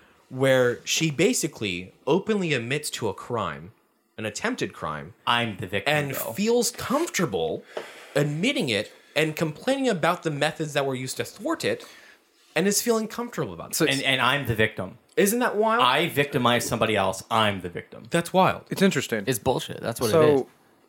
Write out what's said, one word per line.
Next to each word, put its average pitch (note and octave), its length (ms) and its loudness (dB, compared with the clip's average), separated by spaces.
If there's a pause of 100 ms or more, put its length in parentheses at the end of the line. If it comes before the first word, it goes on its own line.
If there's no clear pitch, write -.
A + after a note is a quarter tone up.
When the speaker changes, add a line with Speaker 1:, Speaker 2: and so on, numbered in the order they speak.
(300)
Speaker 1:
where B2+ 560 4
she D#3+ 260 0
basically B2 800 0 (160)
openly F#3 460 0
admits C3 380 -2
to - 180 -4
a F#2+ 40 -2
crime, F2 600 -6 (440)
an G#2+ 80 -6
attempted G#2+ 480 -4
crime, D2+ 400 -8 (140)
Speaker 2:
I'm A#2+ 300 0
the G#2 100 -8
victim, G2+ 260 0
Speaker 1:
and C#3+ 220 0
Speaker 2:
though. - 160 -6
Speaker 1:
feels A3 400 2
comfortable C3 920 -2 (520)
admitting D#3 540 0
it G#2+ 240 0 (200)
and D3+ 220 0
complaining B3+ 540 -2
about F3 340 0
the D#3+ 80 -2
methods D3+ 420 -2
that C#3 120 2
were C3+ 100 -2
used B2+ 220 -6
to A2+ 80 -2
thwart D4+ 400 -6
it, A2 200 -2 (680)
and E3+ 120 2
is G3+ 140 0
feeling A3 280 0
comfortable F3 440 -8
about E2 180 -12
it. - 40 -4
Speaker 3:
So E3 100 2
Speaker 2:
And, C#3 180 2
and C3 180 2
I'm C3 240 2
the A#2 100 0
victim. G#2 420 0 (200)
Speaker 1:
Isn't G3+ 220 4
that A3 180 0
wild? A3 260 2
Speaker 2:
I C#3 240 4
victimize B2 580 2
somebody A2 300 0
else. F#2+ 340 0
I'm G#2+ 300 2
the F2 100 -8
victim. - 400 -14
Speaker 1:
That's E3+ 220 0
wild. F3+ 380 4
Speaker 3:
It's - 120 -2
interesting. B2 460 2
Speaker 4:
It's B2+ 120 0
bullshit. - 420 -2
That's A#2 180 -6
what - 120 0
Speaker 3:
So, E3 100 6
Speaker 4:
it D3+ 140 8
is. B2+ 80 2 (460)